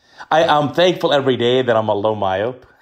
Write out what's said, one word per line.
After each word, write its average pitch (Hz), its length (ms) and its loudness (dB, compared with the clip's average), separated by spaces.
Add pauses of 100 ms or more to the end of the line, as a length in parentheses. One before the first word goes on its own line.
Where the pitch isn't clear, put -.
(300)
I, 160 140 2
I'm 147 300 0
thankful 170 380 0
every 131 240 2
day 123 260 2
that 117 140 0
I'm 110 120 0
a 104 60 0
low 107 200 0
myope. 101 480 -4 (180)